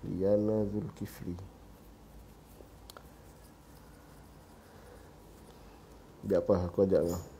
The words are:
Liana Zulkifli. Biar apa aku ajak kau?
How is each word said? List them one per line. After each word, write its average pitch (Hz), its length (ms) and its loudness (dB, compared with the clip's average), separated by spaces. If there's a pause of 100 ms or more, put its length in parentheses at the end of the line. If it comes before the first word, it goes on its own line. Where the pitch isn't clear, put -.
Liana 104 640 2
Zulkifli. 104 640 -6 (4000)
Biar 92 200 6
apa 90 280 4
aku 98 160 6
ajak 90 200 8
kau? 87 140 -2 (180)